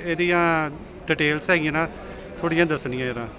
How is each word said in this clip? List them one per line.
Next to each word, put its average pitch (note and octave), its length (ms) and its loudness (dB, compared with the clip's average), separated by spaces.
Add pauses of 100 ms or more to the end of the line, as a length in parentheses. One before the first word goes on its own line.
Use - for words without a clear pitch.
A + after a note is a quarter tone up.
ਇਹਦੀਆਂ E3+ 680 2 (360)
ਡਿਟੇਲਸ D3+ 440 2
ਹੈਗੀਆਂ D#3 220 2
ਨਾ, D#3+ 160 0 (520)
ਥੋੜ੍ਹੀਆਂ E3+ 260 4
ਦੱਸਣੀਆਂ C3 400 -2
ਜਰਾ। A#2 220 -4 (100)